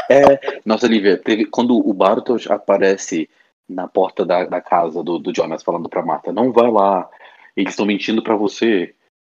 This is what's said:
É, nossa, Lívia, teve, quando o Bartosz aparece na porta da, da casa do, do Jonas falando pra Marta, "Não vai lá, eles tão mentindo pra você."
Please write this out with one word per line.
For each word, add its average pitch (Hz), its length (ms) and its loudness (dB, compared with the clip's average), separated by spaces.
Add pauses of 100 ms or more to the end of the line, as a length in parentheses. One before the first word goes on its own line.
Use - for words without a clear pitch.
(100)
É, 139 560 4
nossa, 110 200 0
Lívia, 101 300 4
teve, 107 300 -2
quando 120 320 0
o 101 160 0
Bartosz 107 560 0
aparece 98 760 0 (400)
na 90 220 -10
porta 95 340 -2
da, 87 220 0
da 90 160 -6
casa 85 420 -2
do, 82 160 -4
do 87 160 -8
Jonas 78 280 -4
falando 85 260 -4
pra 90 160 -4
Marta, 80 260 -6
"Não 113 220 -2
vai 117 180 4
lá, 98 380 2 (480)
eles 98 180 -4
tão 107 120 -2
mentindo 107 360 -2
pra 113 140 0
você." 101 580 -2 (360)